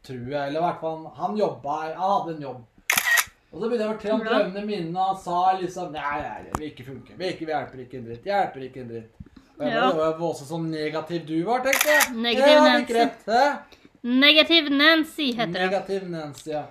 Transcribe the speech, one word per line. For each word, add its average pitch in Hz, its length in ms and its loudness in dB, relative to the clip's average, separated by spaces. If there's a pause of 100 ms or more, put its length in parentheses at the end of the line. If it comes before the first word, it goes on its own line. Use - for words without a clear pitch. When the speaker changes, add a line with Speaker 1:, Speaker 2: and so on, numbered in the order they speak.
Speaker 1:
tror 123 240 -10
jeg, 143 80 -2
eller 143 220 -2
i 170 80 2
hvert 165 120 -4
fall, 160 200 -6 (160)
han 185 200 -4
jobbet, 160 600 -2
han 190 180 2
hadde 165 220 -2
en 147 100 -10
jobb. 123 140 -12 (920)
Og 165 100 -8
så 233 80 -2
begynte 226 120 0
jeg 214 80 0
å 214 60 -2
fortelle 208 180 0
om 220 80 2
Speaker 2:
Ja. 220 80 -4
Speaker 1:
drømmene 202 360 0
mine, 175 280 -4
og 190 120 0
han 190 180 -2
sa 175 160 0 (180)
liksom, 180 340 -6
«Nei, 147 300 -4
nei, 110 220 -10
det - 160 -6
vil 151 100 -8
ikke 123 160 -16
funke, 117 320 -16
vil 175 140 -4
ikke, 160 140 -8
vi 156 60 -4
hjelper 127 300 -6
ikke 127 160 -14
en 113 80 -12
dritt, 117 180 -12
hjelper 185 440 0
ikke 127 140 -14
en 117 100 -12
dritt.» 113 180 -12 (480)
Og 147 80 -6
jeg 233 80 0
Speaker 2:
Ja. 247 160 2
Speaker 1:
bare, 160 220 2
«Det 160 80 -6
var 170 100 -2
også 139 160 -8
sånn 165 240 -4
negativ 156 560 -4
du 160 180 0
var», 240 200 2
tenkte - 260 0
jeg. 277 240 2
Speaker 2:
Negativ 240 400 4
Speaker 1:
Ja, 294 80 8
Speaker 2:
Nancy. 247 240 4
Speaker 1:
fikk 233 100 -2
rett, - 300 0
hæ? 254 320 4 (480)
Speaker 2:
Negativ 294 640 6
Nancy 302 600 4
heter 220 200 -2
det. 185 180 0
Speaker 1:
Negativ 190 380 -4
Nancy, 156 420 -10
ja. 147 200 -4